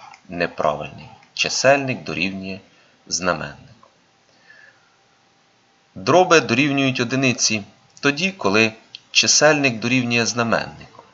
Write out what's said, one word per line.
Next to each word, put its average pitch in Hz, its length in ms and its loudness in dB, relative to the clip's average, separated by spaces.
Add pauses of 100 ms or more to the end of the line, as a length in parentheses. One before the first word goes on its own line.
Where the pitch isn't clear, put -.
(300)
неправильний. 78 800 -4 (240)
Чисельник 131 720 0
дорівнює 95 560 -6 (480)
знаменнику. 85 840 -6 (2000)
Дроби 160 460 4
дорівнюють 135 580 0
одиниці 120 640 0 (360)
тоді, 147 320 -2
коли 110 420 0 (380)
чисельник 139 680 2
дорівнює 120 460 0
знаменнику, - 760 -4 (100)